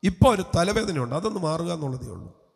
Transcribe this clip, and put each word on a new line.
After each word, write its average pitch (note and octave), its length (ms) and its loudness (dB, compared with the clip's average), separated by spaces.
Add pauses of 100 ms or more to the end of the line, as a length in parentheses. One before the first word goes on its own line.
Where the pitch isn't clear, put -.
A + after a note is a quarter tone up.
ഇപ്പൊ F#3 300 4
ഒരു F#3 180 0
തലവേദനയുണ്ട്, F3 640 0
അതൊന്ന് G#3 240 -4
മാറുക E3 320 -4
എന്നുള്ളതേ C3+ 380 -6
ഉള്ളൂ. F2+ 200 -14 (260)